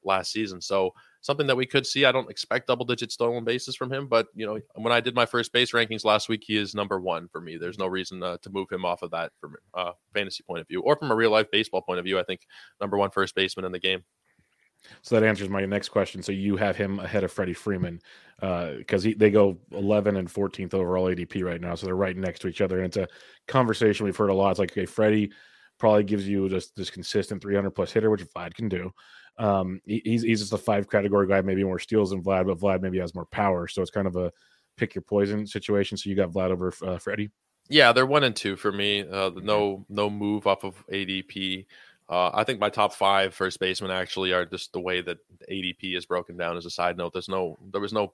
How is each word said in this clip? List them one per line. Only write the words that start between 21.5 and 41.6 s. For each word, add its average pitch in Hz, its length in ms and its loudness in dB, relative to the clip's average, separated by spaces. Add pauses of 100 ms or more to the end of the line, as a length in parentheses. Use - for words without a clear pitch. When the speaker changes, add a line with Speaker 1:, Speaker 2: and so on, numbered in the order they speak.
Speaker 2:
now. 87 160 -6
So 98 100 -8
they're 92 120 -2
right 92 180 0
next 92 240 -6
to - 80 -6
each 87 140 -4
other. 92 160 2
And 92 80 0
it's 87 100 -6
a 92 140 0 (360)
conversation 110 600 2
we've 98 100 -2
heard 104 140 2
a 95 40 4
lot. 98 180 4
It's 92 80 0
like, 92 120 0
okay, 95 140 -4
Freddie 107 480 2 (460)
probably 107 260 6
gives 98 200 0
you 98 220 0
just 92 300 -4
this 92 120 -8
consistent 95 520 -4
three 98 140 0
hundred 98 160 0
plus 92 200 -4
hitter, 110 180 4
which 101 140 2 (100)
Vlad 85 200 -8
can 113 160 -6
do. 92 240 -4 (440)
Um, 95 480 0
he, 107 200 -4
he's, 113 160 2
he's 113 180 2
just 104 140 -4
a 104 40 0
five 101 320 0
category 101 380 4
guy, 98 140 4
maybe 95 240 0
more 92 140 -2
steals 104 320 2
than 92 120 -4
Vlad, 92 240 2
but 90 120 -2
Vlad 95 220 2
maybe 92 180 -2
has 85 140 -4
more 87 120 -8
power. 92 420 0
So - 140 -4
it's 90 100 -4
kind 101 160 0
of 90 80 -2
a 90 160 -2 (460)
pick - 180 -2
your 92 60 -6
poison 104 440 0
situation. 101 520 -2
So 101 120 -6
you 98 60 -2
got 95 160 2
Vlad 92 200 0
over, 90 220 -2 (100)
uh, 92 160 -4
Freddie? 104 320 -6 (360)
Speaker 1:
Yeah, 135 240 8
they're 127 140 6
one 143 180 4
and 117 120 2
two 98 200 -2
for 104 160 -2
me. 101 300 0
Uh, 95 240 -2
Speaker 2:
Okay. 92 200 -4
Speaker 1:
no, 101 440 2
no 104 200 0
move 104 380 -2
off 98 160 4
of 95 240 -10
A 98 160 -4
D 95 180 -4
P. 95 460 -6 (420)